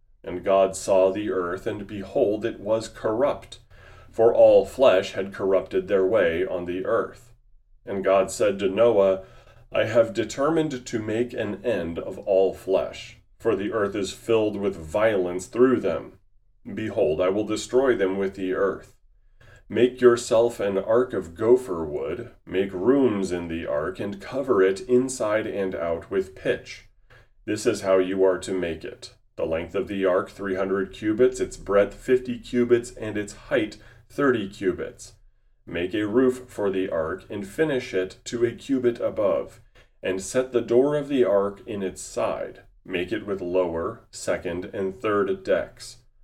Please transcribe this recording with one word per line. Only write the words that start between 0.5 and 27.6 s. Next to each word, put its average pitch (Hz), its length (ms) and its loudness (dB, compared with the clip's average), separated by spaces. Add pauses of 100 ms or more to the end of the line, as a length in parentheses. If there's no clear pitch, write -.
saw 95 360 4
the 104 200 -4
earth, 90 360 -4
and 107 180 -6
behold, 107 580 -2
it 110 160 -4
was 110 300 -2
corrupt, - 680 -4 (520)
for 117 220 4
all 107 320 8
flesh 98 480 4
had 98 180 -6
corrupted 95 560 -2
their 98 180 2
way 90 400 2
on 90 200 -6
the 90 200 -6
earth. - 460 -4 (540)
And 98 180 -6
God 95 280 4
said 101 280 0
to 98 80 0
Noah, 98 560 4 (480)
'I 110 140 0
have 113 280 2
determined 135 720 -2
to 117 140 -4
make 110 320 -2
an 101 320 -6
end 90 360 -2
of 92 200 -10
all 95 340 4
flesh, - 680 -4 (200)
for 113 160 0
the 98 160 -4
earth 104 240 -2
is 98 160 -4
filled 107 460 0
with 98 180 -2
violence 90 720 0
through 123 340 4
them. 87 340 -4 (600)
Behold, - 480 -2
I 92 80 2
will 107 160 0
destroy 123 500 2
them 95 220 0
with 98 180 -2
the 92 180 -4
earth. - 440 -4 (720)
Make 123 320 0
yourself 117 580 4
an 101 180 -2
ark 113 360 0
of 85 220 -6
gopher 98 500 2
wood, 73 460 -8 (140)
make 95 280 -2
rooms 104 580 2
in 85 160 -4
the 82 180 -6
ark, 78 360 -4
and 101 180 -8
cover 127 420 0
it 95 200 2
inside 113 640 0
and 95 260 -4
out 82 380 -6
with 95 240 -2
pitch. - 540 -8 (560)
This 107 200 -4